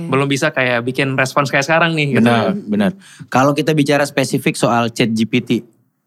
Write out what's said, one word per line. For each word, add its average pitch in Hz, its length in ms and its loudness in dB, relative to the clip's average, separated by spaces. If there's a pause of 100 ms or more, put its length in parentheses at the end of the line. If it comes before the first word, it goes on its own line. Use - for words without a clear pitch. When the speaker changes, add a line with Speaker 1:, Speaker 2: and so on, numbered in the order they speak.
Speaker 1:
Belum 139 200 0
bisa 139 240 -2
kayak 123 320 0
bikin 131 320 -4
respons 135 340 0
kayak 139 160 0
sekarang 165 280 2
nih 147 220 0
gitu. 113 80 2
Speaker 2:
Benar, 113 300 2 (100)
benar. 104 280 -2 (360)
Kalau 135 240 2
kita 147 220 0
bicara 143 320 2
spesifik 139 500 -2
soal 117 340 0
Chat 113 200 -2
G 113 160 0
P 123 160 0
T, 123 100 -6 (560)